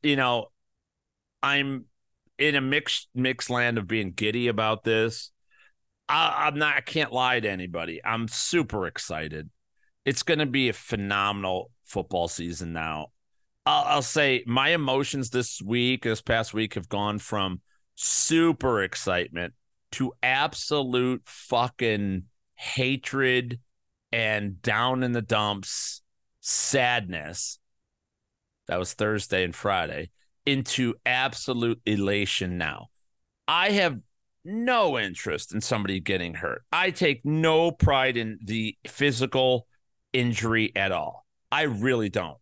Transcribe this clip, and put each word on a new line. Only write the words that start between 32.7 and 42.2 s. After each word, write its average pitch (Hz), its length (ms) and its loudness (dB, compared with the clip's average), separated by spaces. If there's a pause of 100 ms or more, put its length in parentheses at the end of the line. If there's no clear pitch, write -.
I 180 240 2
have 175 300 2 (440)
no 214 540 0
interest 90 560 -4
in 107 60 0
somebody 98 400 0
getting 87 340 -2
hurt. - 380 -6
I 180 180 2
take 151 340 0
no 160 460 4
pride 131 460 4
in 110 260 -4
the 110 420 -2
physical 131 840 2 (440)
injury 113 640 2
at 98 160 2
all. 78 340 -4 (280)
I 147 100 2
really 117 460 0
don't. 87 340 -4